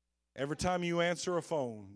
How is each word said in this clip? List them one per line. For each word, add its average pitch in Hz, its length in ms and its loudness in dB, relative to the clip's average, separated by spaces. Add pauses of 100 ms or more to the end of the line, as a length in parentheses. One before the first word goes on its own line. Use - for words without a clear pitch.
(340)
Every 143 220 -2
time 180 260 2
you 170 180 2
answer 175 360 2
a 160 60 0
phone, 113 540 -2